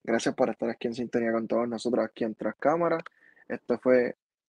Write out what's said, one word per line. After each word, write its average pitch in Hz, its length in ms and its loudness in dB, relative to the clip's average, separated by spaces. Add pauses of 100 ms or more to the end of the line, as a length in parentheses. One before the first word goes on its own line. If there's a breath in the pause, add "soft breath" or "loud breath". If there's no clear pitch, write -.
gracias 117 300 0
por 123 160 2
estar 117 200 -4
aquí - 180 -4
en 117 80 -4
sintonía 117 360 0
con 113 160 0
todos 117 200 0
nosotros 117 380 0
aquí - 180 -6
en 110 100 -2
Tras - 220 -6
Cámara. 165 420 0 (500 loud breath)
Esto 120 300 -4
fue 127 380 2 (340)